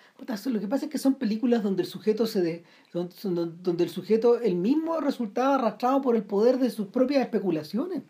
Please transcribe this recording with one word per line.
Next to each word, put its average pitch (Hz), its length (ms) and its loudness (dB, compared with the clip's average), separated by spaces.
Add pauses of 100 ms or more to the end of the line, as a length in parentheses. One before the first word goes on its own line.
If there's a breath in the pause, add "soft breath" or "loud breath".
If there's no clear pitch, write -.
(160 soft breath)
puta, 233 220 -10
so-, 269 140 -6
lo 214 80 0
que 202 80 -6
pasa 277 180 -2
es 302 60 -10
que 254 80 -4
son 269 160 2
películas 226 480 0
donde 190 200 0
el - 40 -4
sujeto 214 400 0
se 196 140 0
de-, 170 220 -2 (300 soft breath)
don-, 175 180 -4
son 190 240 -6
don-, 170 280 -4
donde 170 200 2
el 160 60 0
sujeto 226 500 2
él 214 160 0
mismo 311 440 0
resultaba 269 560 0
arrastrado 247 460 0
por 247 140 2
el 214 80 0
poder 233 360 2
de 254 100 2
sus 202 180 -6
propias 262 340 2
especulaciones, 202 880 -2